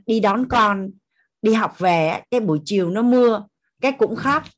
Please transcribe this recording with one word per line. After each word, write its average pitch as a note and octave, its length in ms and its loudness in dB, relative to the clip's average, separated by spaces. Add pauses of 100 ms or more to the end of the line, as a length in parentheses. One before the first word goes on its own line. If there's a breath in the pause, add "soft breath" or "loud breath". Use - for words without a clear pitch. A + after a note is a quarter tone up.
đi A3+ 140 0
đón G#3+ 280 0
con, G3+ 420 0 (520)
đi A3 120 2
học A3 240 -2
về E3+ 300 2
á, - 120 -4 (100)
cái B3 100 0
buổi D#3+ 240 0
chiều F#3 260 -2
nó G#3+ 120 -2
mưa, A#3+ 440 2 (340)
cái C4+ 120 -2
cũng A3+ 240 -2
khóc. C#4+ 260 -2 (160)